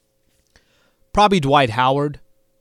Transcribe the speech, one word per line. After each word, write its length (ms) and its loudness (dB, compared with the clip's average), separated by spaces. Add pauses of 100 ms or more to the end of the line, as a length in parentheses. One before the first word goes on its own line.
(1120)
Probably 280 2
Dwight 300 2
Howard. 500 -2 (400)